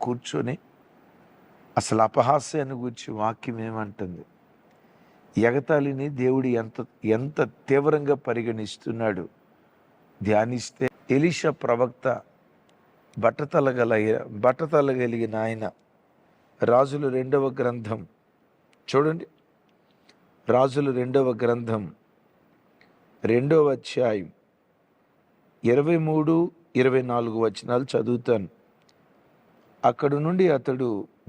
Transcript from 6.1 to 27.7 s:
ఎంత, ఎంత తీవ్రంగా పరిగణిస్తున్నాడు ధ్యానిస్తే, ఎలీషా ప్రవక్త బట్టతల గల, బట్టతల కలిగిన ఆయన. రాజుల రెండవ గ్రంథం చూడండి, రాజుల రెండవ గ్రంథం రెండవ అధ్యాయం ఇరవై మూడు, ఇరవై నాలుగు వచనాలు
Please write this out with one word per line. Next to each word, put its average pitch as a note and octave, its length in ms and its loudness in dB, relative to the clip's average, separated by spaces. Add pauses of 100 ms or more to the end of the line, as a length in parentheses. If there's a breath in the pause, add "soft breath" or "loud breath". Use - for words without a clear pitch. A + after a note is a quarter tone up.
ఎంత, A2+ 380 -4 (200)
ఎంత B2 360 0 (260)
తీవ్రంగా C#3+ 480 2
పరిగణిస్తున్నాడు A2+ 1120 -4 (960)
ధ్యానిస్తే, A2+ 640 0 (220)
ఎలీషా D3+ 400 2
ప్రవక్త A#2+ 680 -2 (1000)
బట్టతల C#3 500 0
గల, A#2+ 240 2 (300)
బట్టతల C#3 680 2
కలిగిన A#2 440 -2
ఆయన. A2 360 -4 (920)
రాజుల C3+ 460 2
రెండవ C3 380 0
గ్రంథం A#2+ 600 -4 (800)
చూడండి, D#3 400 0 (1200)
రాజుల C3+ 460 2
రెండవ B2+ 360 2
గ్రంథం A2+ 640 -2 (1300)
రెండవ C#3+ 480 2
అధ్యాయం A2+ 560 -2 (1400)
ఇరవై C#3+ 340 4
మూడు, D#3+ 540 0 (240)
ఇరవై B2+ 260 4
నాలుగు A#2+ 380 -2
వచనాలు A#2+ 440 0